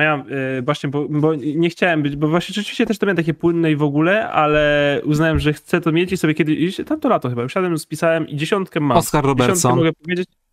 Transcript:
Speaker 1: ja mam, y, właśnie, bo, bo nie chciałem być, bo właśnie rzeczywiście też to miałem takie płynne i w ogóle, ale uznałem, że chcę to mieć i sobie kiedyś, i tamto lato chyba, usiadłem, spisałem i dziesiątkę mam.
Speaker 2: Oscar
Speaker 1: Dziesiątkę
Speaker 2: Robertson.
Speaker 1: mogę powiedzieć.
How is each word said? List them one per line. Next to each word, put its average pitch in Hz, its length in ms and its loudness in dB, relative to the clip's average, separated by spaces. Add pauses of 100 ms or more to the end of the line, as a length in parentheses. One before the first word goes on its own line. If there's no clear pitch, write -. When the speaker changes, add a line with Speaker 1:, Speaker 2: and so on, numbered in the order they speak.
Speaker 1:
ja 151 140 2
mam, 123 160 -12
y, 131 320 -4
właśnie, 147 260 -4
bo, 143 180 -2
bo 151 260 0
nie 151 360 -2
chciałem 165 320 0
być, 143 140 -2
bo 151 120 0
właśnie 170 260 -2
rzeczywiście 208 320 -2
też 214 120 -2
to 202 80 0
miałem 190 100 2
takie 165 180 0
płynne 170 380 0
i 147 40 2
w 143 60 -2
ogóle, 160 480 0
ale 147 720 2
uznałem, 151 340 2
że 147 140 2
chcę - 280 -2
to 160 120 0
mieć 180 200 0
i 185 40 0
sobie 156 180 0
kiedyś, 160 440 0
i - 60 -8
tamto 302 240 -2
lato 160 200 2
chyba, 120 160 -4
usiadłem, 175 340 -2
spisałem 165 500 -2
i 147 80 -8
dziesiątkę 180 440 -2
mam. 143 180 2
Speaker 2:
Oscar 151 260 2
Speaker 1:
Dziesiątkę 131 200 2
Speaker 2:
Robertson. 123 320 2
Speaker 1:
mogę 165 160 2
powiedzieć. 180 360 -6 (240)